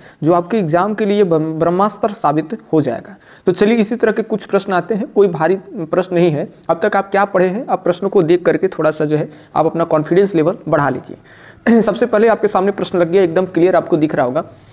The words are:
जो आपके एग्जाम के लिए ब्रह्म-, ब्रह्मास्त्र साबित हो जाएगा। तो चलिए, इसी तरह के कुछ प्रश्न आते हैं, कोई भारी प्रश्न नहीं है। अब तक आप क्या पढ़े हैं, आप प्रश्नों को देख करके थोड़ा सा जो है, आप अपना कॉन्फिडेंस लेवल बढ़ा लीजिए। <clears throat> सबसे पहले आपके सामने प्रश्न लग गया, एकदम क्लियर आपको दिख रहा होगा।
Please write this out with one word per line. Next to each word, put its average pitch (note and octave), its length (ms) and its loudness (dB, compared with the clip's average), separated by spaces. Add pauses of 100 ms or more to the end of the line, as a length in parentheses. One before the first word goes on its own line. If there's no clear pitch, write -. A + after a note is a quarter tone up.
(240)
जो D#3+ 100 4
आपके F3 240 0
एग्जाम F3+ 360 0
के G#3+ 120 -4
लिए G3+ 180 2
ब्रह्म-, D#3+ 360 0
ब्रह्मास्त्र F#3+ 500 0
साबित D#3 480 -4 (160)
हो D#3 80 4
जाएगा। A#2+ 340 -6 (300)
तो F#3 60 4
चलिए, G#3+ 260 2
इसी A3+ 180 0
तरह A3 160 0
के A3 100 -4
कुछ A3 240 -6
प्रश्न G3 280 -2
आते F3 220 -2
हैं, G#3 200 -6
कोई G3+ 120 6
भारी E3 280 0 (160)
प्रश्न F3+ 440 -4
नहीं E3+ 160 4
है। D3 180 -4 (200)
अब - 140 0
तक G#3 120 0
आप G3 160 -2
क्या G3 140 2
पढ़े F#3 220 0
हैं, G#3+ 200 -6
आप - 160 -4
प्रश्नों F3 260 -2
को F#3+ 140 4
देख E3+ 220 2
करके E3 220 0
थोड़ा D#3 240 -2
सा D#3 140 -4
जो D3+ 120 0
है, D#3 120 -4 (260)
आप D#3 100 2
अपना E3 180 -2
कॉन्फिडेंस E3+ 520 0
लेवल D#3+ 220 0 (100)
बढ़ा D3 220 0
लीजिए। - 280 -8 (480)
<clears throat> A3+ 160 4
सबसे G#3 240 0
पहले G#3+ 220 2
आपके G#3 200 2
सामने G3 240 0
प्रश्न F#3+ 260 -4
लग E3+ 140 0
गया, F#3+ 120 4
एकदम F3+ 220 0
क्लियर F3+ 300 2
आपको D#3+ 220 0
दिख D3+ 180 0
रहा C#3+ 100 0
होगा। C#3 200 -2 (280)